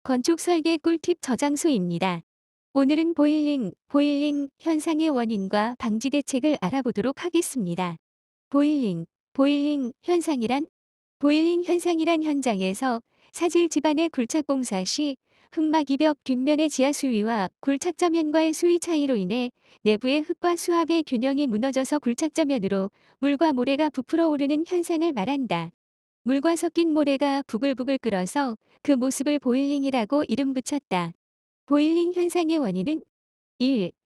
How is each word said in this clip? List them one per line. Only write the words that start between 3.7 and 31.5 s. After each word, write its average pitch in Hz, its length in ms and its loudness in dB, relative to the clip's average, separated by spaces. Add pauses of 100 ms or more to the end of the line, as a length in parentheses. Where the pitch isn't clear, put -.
보일링 285 600 0 (100)
현상의 320 500 0
원인과 226 680 -2
방지 220 320 -2
대책을 277 520 0
알아보도록 233 640 -2
하겠습니다. 185 720 -2 (540)
보일링, 269 560 0 (280)
보일링 285 680 0
현상이란? 285 640 0 (540)
보일링 320 440 2
현상이란 339 600 0
현장에서 240 800 -2 (280)
사질 339 380 2
집안의 311 400 0
굴착 277 380 -2
공사 240 360 -2
시 285 320 -4 (360)
흙막 311 400 0
이벽 294 320 2
뒷면의 294 480 2
지하 269 200 2
수위와 226 580 0 (100)
굴착 277 400 -2
저면과의 320 540 2
수위 349 260 2
차이로 294 360 0
인해 226 360 -2 (320)
내부의 254 380 2
흙과 349 340 -2
수압의 330 480 0
균형이 269 420 0
무너져서 262 540 -2
굴착 269 340 -2
저면으로 202 560 0 (300)
물과 285 340 2
모래가 269 380 0
부풀어 330 360 0
오르는 294 380 0
현상을 339 480 -2
말한다. 208 560 -2 (580)
물과 277 280 2
섞인 330 360 0
모래가 277 540 2
부글부글 262 540 -2
끓어서 220 580 -2 (240)
그 294 120 2
모습을 269 440 0
보일링이라고 269 880 0
이름 269 280 -2
붙였다. 185 580 -4 (540)